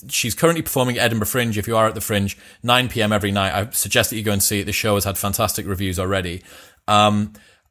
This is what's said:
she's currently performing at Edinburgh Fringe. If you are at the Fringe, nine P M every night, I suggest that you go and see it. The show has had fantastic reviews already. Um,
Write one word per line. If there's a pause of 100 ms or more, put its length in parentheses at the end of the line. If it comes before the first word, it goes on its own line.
she's
currently
performing
at
Edinburgh
Fringe.
If
you
are
at
the
Fringe, (260)
nine
P
M
every
night,
I
suggest
that
you
go
and
see
it.
The
show
has
had
fantastic
reviews
already. (440)
Um, (380)